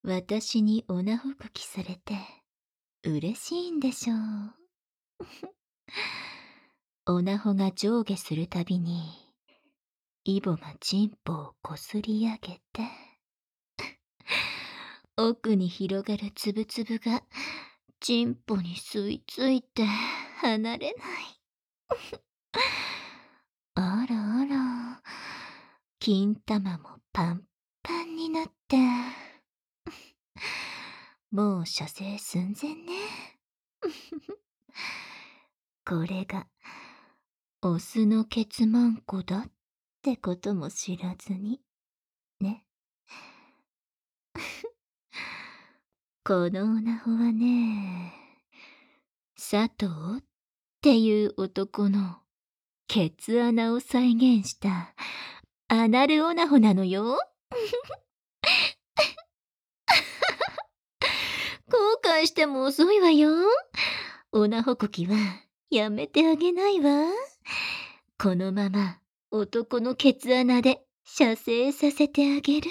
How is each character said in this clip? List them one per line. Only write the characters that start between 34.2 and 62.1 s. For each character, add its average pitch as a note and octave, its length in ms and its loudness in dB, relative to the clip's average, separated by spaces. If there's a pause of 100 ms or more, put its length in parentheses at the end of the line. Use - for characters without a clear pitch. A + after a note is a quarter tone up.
こ E3+ 240 -4
れ F#3 180 -6
が、 - 220 -10 (1160)
オ F3 160 0
ス A3 260 0
の A3 200 4
ケ A3+ 200 -2
ツ A3 220 0
マ A#3+ 220 4
ン A3+ 80 0
コ F#3+ 260 -8
だ G#3 240 -4
っ - 40 -18 (520)
て C4 120 0
こ F3+ 200 -4
と G3+ 180 -4
も D#3+ 160 -4
知 - 260 -8
ら F3+ 200 -8
ず - 180 -10
に。 G#3 300 -6 (760)
ね。 G3 280 -6 (1700)
<laughs> - 400 -12 (1500)
こ F3+ 280 2
の G3 140 -2
オ - 20 2 (140)
ナ A3+ 180 -2
ホ A3+ 140 -2
は A#3 180 2
ね、 A3 840 -2 (1200)
佐 G#3+ 380 0
藤 F3+ 480 -4
っ - 40 -20 (560)
て B3 180 8
い G#3+ 260 4
う - 120 -2
男 G3 520 -2
の G3 320 0 (640)
ケ - 240 2
ツ A#3 320 0
穴 A#3 320 2
を B3 60 0
再 B3 340 4
現 A3+ 340 6
し - 120 -10
た F3+ 340 -2 (760)
ア A3+ 200 4
ナ B3 180 6
ル D4+ 180 4
オ E4 120 0
ナ E4+ 120 2
ホ C#4+ 120 8
な G#3+ 160 8
の F#3+ 100 2
よ。 G#3 320 0 (320)
<laughs> - 4000 -4
後 B4 100 2 (260)
悔 D#4+ 240 4